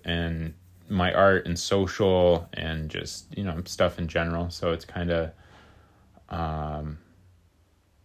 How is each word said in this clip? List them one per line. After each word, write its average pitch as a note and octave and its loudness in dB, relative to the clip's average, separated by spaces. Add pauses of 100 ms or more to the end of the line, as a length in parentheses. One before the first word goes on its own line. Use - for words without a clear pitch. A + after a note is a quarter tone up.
and E2 -4 (340)
my F#2 2
art F#2+ 6
and F2 -2
social F#2 4
and D#2+ -4
just, - -10 (100)
you G#2 -4
know, E2+ -4
stuff - 0
in E2+ -2
general. E2+ -2
So F2 -4
it's E2 -4
kinda, E2+ -2 (960)
um, D2+ -6 (1080)